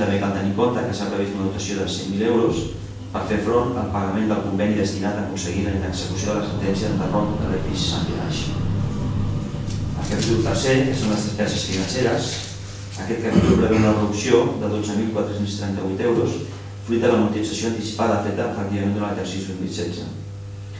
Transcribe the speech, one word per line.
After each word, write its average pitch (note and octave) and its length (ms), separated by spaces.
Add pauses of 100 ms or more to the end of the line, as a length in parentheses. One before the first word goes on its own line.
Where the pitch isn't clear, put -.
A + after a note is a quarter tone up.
també G2 180
cal G2 140
tenir G2 160
en G#2 80
compte B2 260
que G#2 80
s'ha G2+ 160
previst G2+ 300
una G2 100
dotació G2 300
de F2+ 160
cent G2 180
mil G#2+ 140
euros A2+ 340 (540)
per - 160
fer G2+ 160
front B2 340
al G2 140
pagament G2+ 340
del G2+ 160
conveni G#2 320
destinat F#2+ 400
a F#2+ 80
aconseguir F#2 400
la F#2+ 240
execució G#2 460
de G#2 80
la G#2 80
sentència G2+ 420
d'enderroc G2+ 480
de G#2+ 80
l'edifici - 460
Sant - 160
Biaix. - 340 (1500)
El - 160
capítol - 380
tercer, C3 340
que C3 160
són G#2+ 140
les - 160
despeses - 400
financeres, - 600 (680)
aquest - 220
capítol F#3+ 340
preveu G#2+ 220
una G#2+ 160
reducció G#2 460 (200)
de G#2 80
dotze G#2 300
mil A2 160
quatre-cents G2+ 460
trenta-vuit G2 440
euros, A#2 360 (440)
fruit A#2 160
de G#2+ 80
l'amortització G#2+ 600
anticipada G2+ 540
feta G2 260
efectivament G2+ 460
durant G#2 180
l'exercici F#2+ 360
dos F2+ 100
mil F#2 120
setze. F2 340 (720)